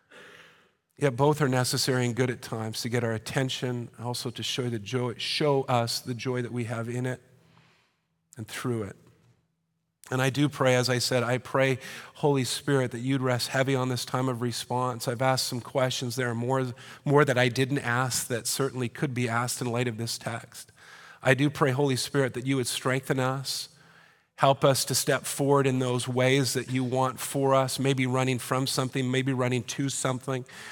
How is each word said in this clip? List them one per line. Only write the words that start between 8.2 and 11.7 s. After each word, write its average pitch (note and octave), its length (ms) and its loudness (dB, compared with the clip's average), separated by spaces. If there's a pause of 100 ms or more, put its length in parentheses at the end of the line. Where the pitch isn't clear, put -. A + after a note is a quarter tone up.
and A2+ 120 -12
through A#2 340 -4
it. F#2+ 140 -10 (1120)
And B2+ 100 0
I C3 100 4
do C#3 180 2
pray, C3 260 4
as B2 140 4
I B2 100 2
said, B2 240 2
I A#2+ 160 0
pray, C3+ 400 2 (360)